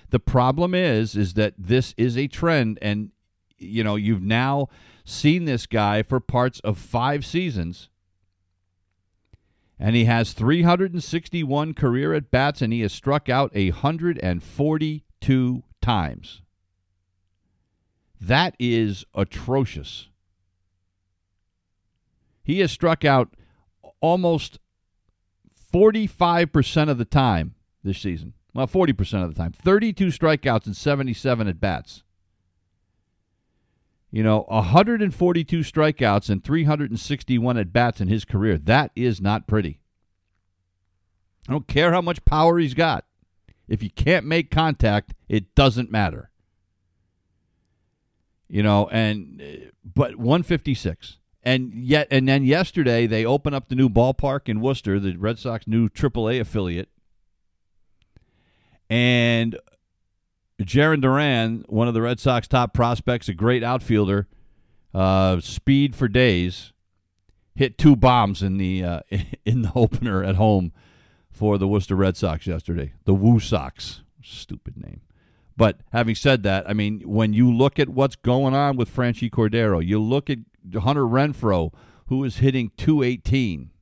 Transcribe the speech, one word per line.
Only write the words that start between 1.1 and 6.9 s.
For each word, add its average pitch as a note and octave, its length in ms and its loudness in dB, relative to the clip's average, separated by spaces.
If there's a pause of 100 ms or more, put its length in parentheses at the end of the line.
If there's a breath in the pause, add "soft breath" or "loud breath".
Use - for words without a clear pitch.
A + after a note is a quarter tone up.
is F#2+ 200 -2
that G#2+ 220 0
this A#2 400 0
is A#2+ 200 0
a C#3 100 -2
trend, C#3 540 -2
and, G#2 300 -4 (460)
you G#2+ 260 -4
know, G#2 120 0
you've G#2 280 -2
now C3 440 -2 (380 soft breath)
seen E3 400 0
this C3 200 -4
guy G#2 380 0
for C3 160 -4
parts B2 420 -2
of G2+ 160 -4
five C3+ 480 -4